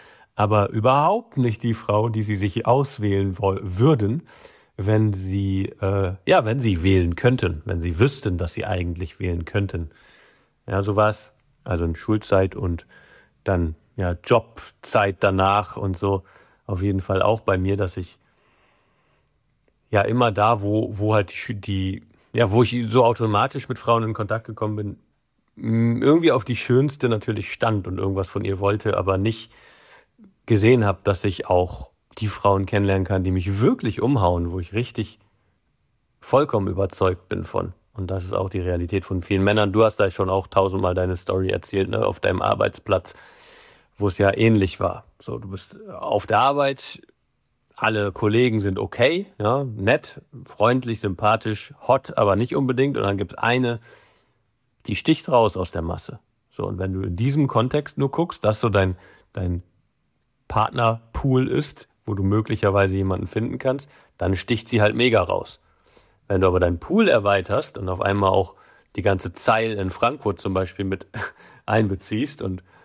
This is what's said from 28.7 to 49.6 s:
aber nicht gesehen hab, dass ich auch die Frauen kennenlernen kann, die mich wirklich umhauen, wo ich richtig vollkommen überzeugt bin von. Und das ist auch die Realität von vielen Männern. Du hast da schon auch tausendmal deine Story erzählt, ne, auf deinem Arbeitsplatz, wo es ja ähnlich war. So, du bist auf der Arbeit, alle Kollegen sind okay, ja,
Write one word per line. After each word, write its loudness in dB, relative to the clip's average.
aber 2
nicht -2
gesehen 6
hab, 0
dass 0
ich -4
auch 0
die -4
Frauen 2
kennenlernen 0
kann, 0
die 0
mich -2
wirklich 0
umhauen, 0
wo -6
ich -10
richtig -6
vollkommen 0
überzeugt -2
bin -6
von. -6
Und -8
das -6
ist -10
auch -2
die -6
Realität -2
von -4
vielen 0
Männern. 2
Du 4
hast 4
da 2
schon -2
auch 0
tausendmal -2
deine 0
Story -2
erzählt, -2
ne, -2
auf -4
deinem -2
Arbeitsplatz, -2
wo -2
es -2
ja 2
ähnlich 2
war. -4
So, -12
du -14
bist -14
auf -2
der 2
Arbeit, 0
alle 0
Kollegen 2
sind -2
okay, 0
ja, 0